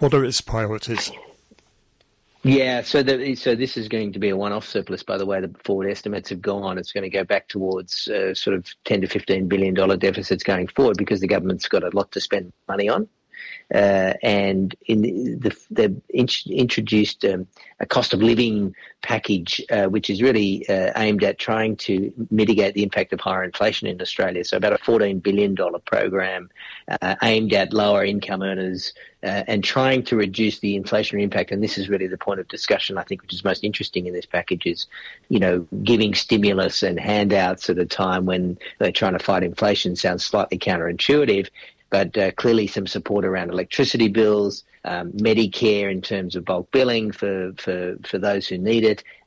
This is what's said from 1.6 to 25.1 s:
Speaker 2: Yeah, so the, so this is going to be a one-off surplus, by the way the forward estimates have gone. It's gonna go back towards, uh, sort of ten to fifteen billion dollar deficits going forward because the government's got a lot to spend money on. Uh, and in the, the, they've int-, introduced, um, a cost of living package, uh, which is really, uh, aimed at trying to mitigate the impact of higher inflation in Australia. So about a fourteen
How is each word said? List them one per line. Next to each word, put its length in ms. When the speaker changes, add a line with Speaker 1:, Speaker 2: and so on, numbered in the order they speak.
Speaker 2:
Yeah, 380
so 200
the, 340
so 180
this 220
is 120
going 240
to 60
be 100
a 80
one-off 300
surplus, 360
by 140
the 80
way 160
the 140
forward 240
estimates 400
have 140
gone. 340
It's 160
gonna 160
go 160
back 240
towards, 600
uh, 260
sort 220
of 100
ten 160
to 60
fifteen 420
billion 260
dollar 220
deficits 460
going 240
forward 320
because 220
the 80
government's 400
got 160
a 120
lot 160
to 80
spend 320
money 200
on. 200
Uh, 380
and 540
in 160
the, 340
the, 200
they've 300
int-, 360
introduced, 800
um, 220
a 60
cost 260
of 80
living 540
package, 680
uh, 160
which 240
is 100
really, 480
uh, 280
aimed 280
at 140
trying 360
to 380
mitigate 440
the 80
impact 300
of 80
higher 220
inflation 460
in 120
Australia. 440
So 140
about 160
a 40
fourteen 420